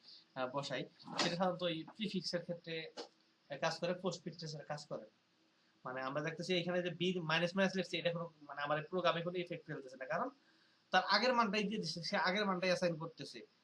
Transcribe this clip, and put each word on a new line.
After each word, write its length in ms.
আহ, 120
বসাই, 260
সেটা 160
সাধারণত 280
এই 200
প্রিফিক্সের 580
ক্ষেত্রে, 560
আহ, 600
কাজ 220
করে, 140
পোস্ট 300
ফিক্সের 240
ক্ষেত্রে 200
কাজ 180
করে 160
না। 220
মানে 160
আমরা 200
দেখতেছি 360
এখানে 260
যে 60
বি 300
মাইনাস 360
মাইনাস 200
লিখছি, 220
এটা 140
কোনো, 180
মানে 200
আমার 160
এই 120
প্রোগ্রামে 320
কোনো 160
ইফেক্ট 280
ফেলতেছে 320
না, 80
কারণ 240
তার 180
আগের 240
মানটাই 300
দিয়ে 180
দিচ্ছে, 220
সে 140
আগের 280
মানটাই 240
অ্যাসাইন 280
করতেছে। 420